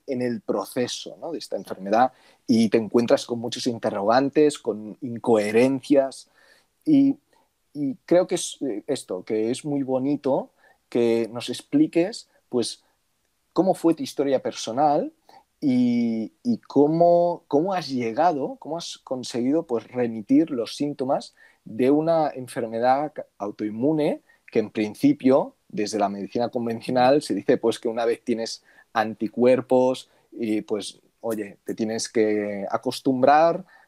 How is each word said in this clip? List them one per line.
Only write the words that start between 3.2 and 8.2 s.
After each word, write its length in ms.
con 140
muchos 260
interrogantes, 920
con 420
incoherencias. 1300
Y, 320
y 220
creo 220